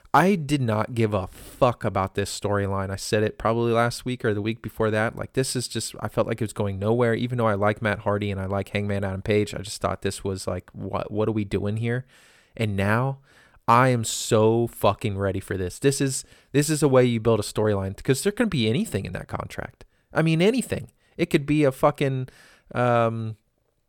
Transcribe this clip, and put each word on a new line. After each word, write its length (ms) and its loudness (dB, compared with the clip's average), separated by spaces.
I 220 6
did 260 -2
not 320 0
give 180 2
a 140 -2
fuck 580 -2
about 300 -2
this 240 -4
storyline. 520 -2
I 60 -6
said 260 0
it 140 0
probably 360 0
last 320 0
week 200 -4
or 80 2
the 80 0
week 220 -4
before 300 -2
that. 240 -2
Like, 160 -10
this 240 -2
is 120 -4
just, 320 -8
I 80 -6
felt 200 0
like 120 -4
it 40 0
was 80 -6
going 260 -4
nowhere. 360 2
Even 220 -2
though 120 2
I 60 2
like 280 0
Matt 180 0
Hardy 300 -2
and 100 -4
I 60 -4
like 220 -4
Hangman 360 -2
Adam 160 -4
Page, 320 2
I 60 -8
just 220 -10
thought 220 -2
this 220 -6
was 220 -6
like, 260 -6
"What, 380 -6
what 180 0
are 40 0
we 120 0
doing 320 -2
here?" 300 -4
And 200 -2
now 420 0
I 220 8
am 160 2
so 640 2
fucking 500 -2
ready 220 -2
for 160 -8
this. 240 -6
This 200 2
is, 240 -2
this 180 2
is 120 0
a 60 4
way 160 6
you 140 2
build 220 2
a 40 -6
storyline, 580 -2
'cause 200 0
there 100 0
can 160 0
be 200 0
anything 360 -2
in 100 -8
that 140 -10
contract. 560 -10
I 100 2
mean, 180 2
anything. 500 0
It 100 0
could 180 0
be 200 2
a 80 4
fucking, 560 0
um, 600 0